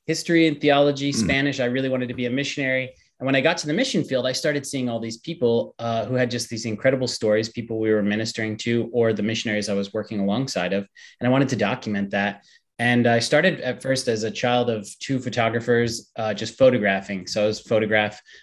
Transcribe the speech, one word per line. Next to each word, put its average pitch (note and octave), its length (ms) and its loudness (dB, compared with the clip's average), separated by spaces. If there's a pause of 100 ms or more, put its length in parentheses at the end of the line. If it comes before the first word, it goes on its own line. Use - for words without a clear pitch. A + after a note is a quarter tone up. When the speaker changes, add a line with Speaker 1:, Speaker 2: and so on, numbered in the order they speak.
Speaker 1:
history D#3+ 420 2
and C#3+ 140 -2
theology, C#3+ 500 4
Speaker 2:
Mm. C3+ 60 -2
Speaker 1:
Spanish. C3+ 440 0
I B2 60 0
really C3 220 -2
wanted B2+ 200 -2
to B2+ 60 -8
be B2+ 120 -4
a A#2+ 40 -4
missionary. C3 640 -2 (260)
And B2+ 80 -8
when C3+ 80 2
I C3+ 60 4
got D#3+ 180 2
to - 80 -8
the D3 60 -2
mission G3 320 0
field, B2 220 -2
I C3 60 -2
started C#3+ 340 -2
seeing B2+ 240 -4
all A2+ 100 -4
these A2 180 -8
people, A#2 600 -2
uh, A2+ 260 -2
who B2+ 120 -4
had B2 140 0
just A#2 200 -6
these A#2 160 -8
incredible B2 400 0
stories, A2 420 0
people A2+ 320 -6
we A2 120 2
were G#2+ 100 4
ministering A2 560 -2
to, A#2 340 0
or A#2 200 4
the G#2 100 -2
missionaries G#2+ 460 -2
I G2+ 60 -2
was G2 200 -2
working G#2+ 260 -4
alongside G2 540 0
of. G2 120 -2 (320)
And A#2+ 80 -2
I B2 40 4
wanted C3+ 200 4
to B2 60 0
document G2+ 540 -2
that. G2+ 340 -2 (360)
And A#2+ 260 4
I A#2 140 4
started D#3 400 2
at B2 200 -6
first C3 280 -2
as A2 160 0
a A2 80 -4
child A#2+ 360 0
of G#2+ 180 -4 (120)
two C3+ 220 -4
photographers, A#2 960 0
uh, A2 180 -2
just A2 240 -8
photographing. G2+ 680 2
So G#2+ 160 0
I - 20 4
was G#2+ 140 -2
photograph, G#2+ 600 0 (220)